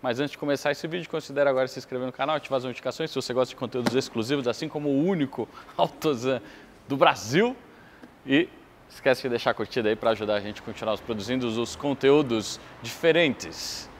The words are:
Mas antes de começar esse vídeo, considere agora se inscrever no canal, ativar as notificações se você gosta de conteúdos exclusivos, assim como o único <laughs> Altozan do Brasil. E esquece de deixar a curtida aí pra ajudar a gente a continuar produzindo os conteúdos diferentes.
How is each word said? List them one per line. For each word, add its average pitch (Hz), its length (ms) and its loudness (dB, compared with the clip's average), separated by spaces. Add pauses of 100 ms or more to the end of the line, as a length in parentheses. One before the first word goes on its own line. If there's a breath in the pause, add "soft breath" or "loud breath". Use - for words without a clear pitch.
Mas 123 180 -2
antes 143 120 -2
de - 60 -16
começar 143 340 0
esse 151 160 -6
vídeo, 165 220 -6
considere 143 380 0
agora 131 200 4
se 127 100 -10
inscrever 127 300 -6
no 123 60 -8
canal, 147 240 -2
ativar 135 200 -2
as 123 60 0
notificações 131 480 -6
se - 40 -8
você 131 180 -4
gosta 123 160 2
de - 60 -14
conteúdos 120 380 -2
exclusivos, 127 540 0
assim 120 200 -4
como 147 220 -4
o 139 160 2
único 143 420 -2 (140)
<laughs> - 160 -12
Altozan 131 640 0 (460 loud breath)
do 139 100 -2
Brasil. 151 580 4 (720 loud breath)
E 143 240 4 (440)
esquece - 300 2
de 131 60 -2
deixar 120 220 2
a - 20 2
curtida 110 360 0
aí 110 60 4
pra 113 160 2
ajudar 107 240 0
a 104 40 0
gente 104 220 -8
a - 40 -16
continuar 110 340 -4
produzindo 120 480 -4
os 113 280 -2
conteúdos 135 840 2 (220 loud breath)
diferentes. 151 1080 0 (100)